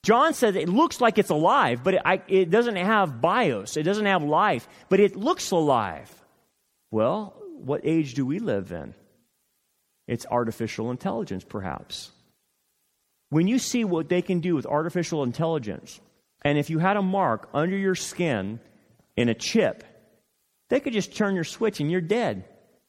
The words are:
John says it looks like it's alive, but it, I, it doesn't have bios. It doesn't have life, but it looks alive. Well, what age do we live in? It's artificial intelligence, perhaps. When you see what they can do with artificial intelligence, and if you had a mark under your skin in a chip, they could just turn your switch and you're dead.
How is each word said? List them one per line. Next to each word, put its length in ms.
John 300
says 220
it 140
looks 300
like 180
it's 120
alive, 540
but 120
it, 80
I, 240
it 220
doesn't 260
have 460
bios. 560
It 60
doesn't 220
have 180
life, 440
but 100
it 160
looks 360
alive. 600
Well, 440
what 260
age 320
do 100
we 140
live 320
in? 240
It's 220
artificial 600
intelligence, 520
perhaps. 680
When 180
you 120
see 240
what 260
they 120
can 180
do 160
with 100
artificial 580
intelligence, 760
and 160
if 120
you 100
had 180
a 40
mark 520
under 240
your 180
skin 640
in 140
a 40
chip, 500
they 100
could 140
just 220
turn 200
your 80
switch 360
and 120
you're 100
dead. 440